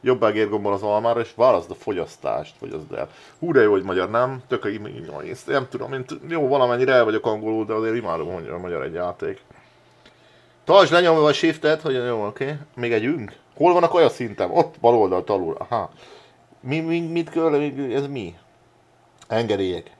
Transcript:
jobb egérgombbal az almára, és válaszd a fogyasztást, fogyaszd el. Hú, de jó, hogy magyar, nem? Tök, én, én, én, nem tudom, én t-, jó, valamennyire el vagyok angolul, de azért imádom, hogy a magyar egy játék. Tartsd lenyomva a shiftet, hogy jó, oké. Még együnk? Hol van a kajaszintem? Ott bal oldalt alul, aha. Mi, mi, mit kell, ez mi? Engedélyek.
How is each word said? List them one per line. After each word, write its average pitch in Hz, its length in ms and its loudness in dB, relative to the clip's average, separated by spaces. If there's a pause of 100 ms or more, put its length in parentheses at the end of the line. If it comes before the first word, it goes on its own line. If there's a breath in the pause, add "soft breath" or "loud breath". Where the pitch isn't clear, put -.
jobb 120 180 2
egérgombbal 104 500 0
az 98 100 -4
almára, 113 380 0
és 113 160 -8
válaszd 110 340 4
a 90 40 -10
fogyasztást, 80 840 -6
fogyaszd - 340 -12
el. - 160 -10 (300 loud breath)
Hú, 170 140 -4
de 131 80 6
jó, 107 100 6
hogy 98 120 2
magyar, 92 280 -2
nem? 127 380 -2
Tök, 120 160 -4
én, 104 220 -8
én, - 240 -14 (140)
én, - 100 -10 (120)
nem 135 220 -2
tudom, 131 240 -10
én 131 120 -8
t-, - 240 -14
jó, 160 200 -2
valamennyire 127 440 2
el 123 120 6
vagyok 107 220 0
angolul, 110 380 -2
de 107 80 -6
azért 110 240 -2
imádom, 85 360 -4
hogy 82 160 -10
a 85 100 -10
magyar 87 240 -6
egy 78 100 -8
játék. 87 480 -6 (1200 soft breath)
Tartsd 180 280 6
lenyomva 165 340 6
a 147 60 4
shiftet, 156 480 0
hogy 151 140 -2
jó, 120 320 -2
oké. 135 300 -6 (200)
Még 120 160 -2
együnk? 117 400 -2 (240)
Hol 175 160 4
van 175 100 4
a 165 60 2
kajaszintem? 131 640 0
Ott 165 280 2
bal 117 140 6
oldalt 92 360 2
alul, 92 280 -2
aha. 107 320 -6 (680 loud breath)
Mi, 143 200 -6
mi, 165 200 -4
mit 165 300 -4
kell, 165 240 0 (380)
ez 139 140 -2
mi? 104 300 -10 (920)
Engedélyek. 98 720 -2